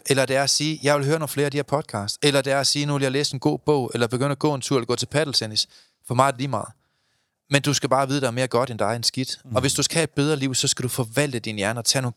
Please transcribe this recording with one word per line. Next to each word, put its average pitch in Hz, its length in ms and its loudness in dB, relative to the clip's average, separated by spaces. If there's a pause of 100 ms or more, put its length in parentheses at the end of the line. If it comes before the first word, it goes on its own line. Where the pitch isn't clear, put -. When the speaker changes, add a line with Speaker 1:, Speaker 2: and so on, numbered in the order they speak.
Speaker 1:
eller 135 200 4
det 131 100 0
er 139 80 4
at 139 60 -2
sige, 151 340 0
"Jeg 147 140 4
vil 143 80 0
høre 156 140 2
nogle 151 100 -6
flere 143 160 0
af 143 60 -2
de 139 60 -4
her 143 60 0
podcasts." 110 580 -4
Eller 143 200 4
det 135 120 0
er 139 60 2
at 135 80 2
sige, 147 180 0
"Nu 147 80 -2
vil 139 80 0
jeg 135 100 0
læse 143 220 0
en 135 60 -4
god 151 200 2
bog," 139 340 2
eller 120 140 2
begynde 127 240 0
at 139 80 -4
gå 151 140 2
en 131 80 -6
tur, 139 160 0
eller 117 80 0
gå 123 100 0
til - 100 -2
paddeltennis. 117 600 -2 (400)
For 123 80 -2
mig 127 120 6
er 139 40 2
det 123 80 -6
lige 139 80 -4
meget. 110 200 -4 (840)
Men 143 120 4
du 143 120 0
skal 135 160 0
bare 135 180 2
vide, 139 140 0
der 131 60 0
er 120 40 -2
mere 127 160 0
godt 123 220 0
end 113 100 -6
dig 107 160 0
end 117 80 -6
skidt. - 420 -4
Speaker 2:
Mm. 123 100 -4
Speaker 1:
Og 127 60 2
hvis 131 120 2
du 143 100 0
skal - 120 -2
have 165 80 2
et 160 60 -4
bedre 147 260 0
liv, 135 200 -2
så 143 120 0
skal - 160 -2
du 123 60 -2
forvalte 127 500 -2
din 110 160 -8
hjerne 107 240 -2
og 113 60 -6
tage 139 160 0
nogle 123 160 -2